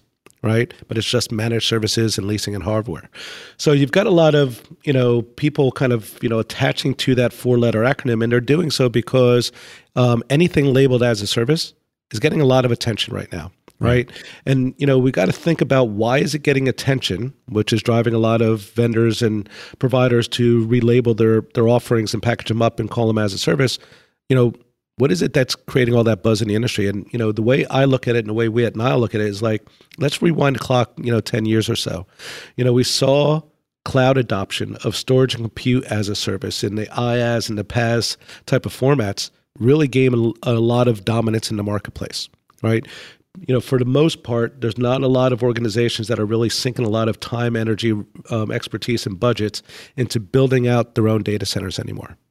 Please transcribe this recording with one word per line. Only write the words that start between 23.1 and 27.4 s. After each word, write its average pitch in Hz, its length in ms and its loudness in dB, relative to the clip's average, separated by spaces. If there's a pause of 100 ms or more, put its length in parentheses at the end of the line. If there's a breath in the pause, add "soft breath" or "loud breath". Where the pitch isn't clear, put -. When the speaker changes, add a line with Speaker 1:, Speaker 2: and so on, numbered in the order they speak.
Speaker 1:
as 104 160 0
a - 40 -8
service. - 420 0 (480 soft breath)
You 131 80 2
know, 123 180 4 (440)
what 139 140 2
is 175 100 0
it - 120 -2
that's 131 220 0
creating 120 400 0
all 117 80 4
that - 200 0
buzz 110 180 2
in 113 60 -2
the 104 80 0
industry? 107 320 -2
And, 101 240 -6
you 120 80 -4
know, 110 120 0
the 110 100 -4